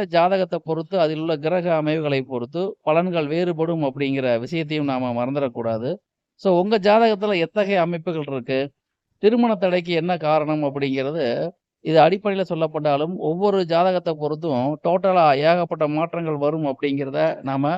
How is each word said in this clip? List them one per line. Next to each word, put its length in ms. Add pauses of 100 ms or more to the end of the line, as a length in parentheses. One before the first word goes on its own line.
ஜாதகத்தை 580
பொறுத்து, 360
அதில் 200
உள்ள 180
கிரக 380
அமைவுகளை 460
பொறுத்து 400 (240)
பலன்கள் 420
வேறுபடும் 560
அப்படிங்கிற 560
விஷயத்தையும் 520
நாம 220
மறந்துடக்கூடாது. 760 (520)
So, 200
உங்க 160
ஜாதகத்துல 600
எத்தகைய 440
அமைப்புகள் 460
இருக்கு, 320 (640)
திருமண 320
தடைக்கு 380
என்ன 240
காரணம் 460
அப்படிங்கிறது, 600 (600)
இது 140
அடிப்படையில 500
சொல்லப்பட்டாலும், 680
ஒவ்வொரு 480
ஜாதகத்தை 480
பொறுத்தும் 680
டோட்டலா 440 (100)
ஏகப்பட்ட 500
மாற்றங்கள் 500
வரும் 280
அப்படிங்கிறத 760
நாம 360